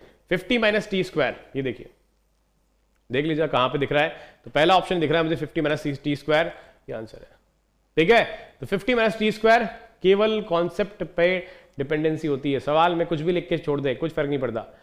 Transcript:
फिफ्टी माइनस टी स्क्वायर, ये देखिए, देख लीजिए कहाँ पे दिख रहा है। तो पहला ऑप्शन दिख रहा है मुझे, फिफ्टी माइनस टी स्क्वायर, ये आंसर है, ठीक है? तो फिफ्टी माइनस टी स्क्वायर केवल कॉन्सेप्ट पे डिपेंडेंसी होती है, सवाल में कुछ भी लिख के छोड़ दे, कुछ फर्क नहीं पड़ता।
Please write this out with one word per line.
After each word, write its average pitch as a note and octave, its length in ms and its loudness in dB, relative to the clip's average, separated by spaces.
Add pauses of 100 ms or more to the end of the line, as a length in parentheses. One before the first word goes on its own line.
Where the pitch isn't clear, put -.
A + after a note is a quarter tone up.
(280)
फिफ्टी F#3 300 0
माइनस G#3+ 320 0
टी F#3 140 0
स्क्वायर, C3 320 -2 (200)
ये C3+ 60 -4
देखिए, - 280 -8 (1200)
देख C#3+ 140 0
लीजिए D#3+ 200 0
कहाँ C3 220 2
पे D3 100 -4
दिख C#3 140 -2
रहा D3 100 2
है। D#3+ 140 -4 (280)
तो - 60 -20
पहला E3 260 4
ऑप्शन F3+ 240 0
दिख D3 100 2
रहा E3 80 2
है E3 60 2
मुझे, D#3+ 120 -2
फिफ्टी D#3 240 -4
माइनस D3 440 -2
टी D3 120 -2
स्क्वायर, D3+ 360 0 (360)
ये C3+ 60 -10
आंसर A2+ 240 -12
है, - 100 -20 (680)
ठीक E3 140 4
है? - 500 2
तो B2+ 60 -10
फिफ्टी G3+ 280 -2
माइनस A3+ 240 2
टी G#3+ 140 2
स्क्वायर A3+ 320 4 (380)
केवल G#3 380 4
कॉन्सेप्ट F3 640 -4
पे F3 420 0 (320)
डिपेंडेंसी D#3 500 -2
होती C#3+ 240 -2
है, C3+ 80 0
सवाल D#3+ 340 2
में E3+ 120 0
कुछ E3 140 -2
भी E3 120 0
लिख F3 160 -4
के E3+ 100 0
छोड़ D3 220 -4
दे, C3+ 140 -2
कुछ D#3+ 180 -6
फर्क D3 160 -2
नहीं C#3+ 100 -2
पड़ता। A2+ 440 -6